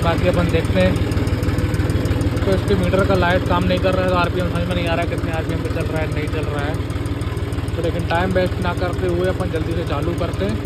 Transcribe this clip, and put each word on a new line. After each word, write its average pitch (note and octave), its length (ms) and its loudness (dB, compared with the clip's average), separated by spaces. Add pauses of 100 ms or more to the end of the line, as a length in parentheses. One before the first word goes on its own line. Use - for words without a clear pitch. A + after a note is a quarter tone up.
बाकी E3 240 2
अपन E3+ 240 2
देखते D#3+ 280 2
हैं। F#3 300 2 (1300)
तो G3 80 2
इसके F#3+ 240 2
मीटर F3+ 320 2
का G3 80 4
लाइट F3 320 2
काम F3+ 160 2
नहीं F3+ 160 2
कर F#3 140 0
रहा F#3 100 0
है, F#3 60 0
तो F#3 80 2
आरपीएम F3 320 0
समझ F3 180 -2
में F3+ 80 -2
नहीं E3+ 120 0
आ E3 60 0
रहा E3+ 100 0
है E3+ 60 -2
कितने E3+ 240 -2
आरपीएम D#3+ 280 -2
पे D#3 100 -4
चल D#3+ 120 -2
रहा D#3 180 -2
है, D#3 120 -2
नहीं D3+ 160 -2
चल D3+ 160 -2
रहा D3 180 -2
है। - 1120 -2
तो E3+ 60 -2
लेकिन E3+ 260 -2
time F3+ 260 2
waste F3+ 280 2
ना F3 140 -2
करते F3+ 340 -2
हुए F3 200 2
अपन F3+ 220 -2
जल्दी D#3+ 220 -2
से E3 140 -2
चालू D#3 320 -2
करते E3+ 260 -2
हैं G#3+ 100 0 (100)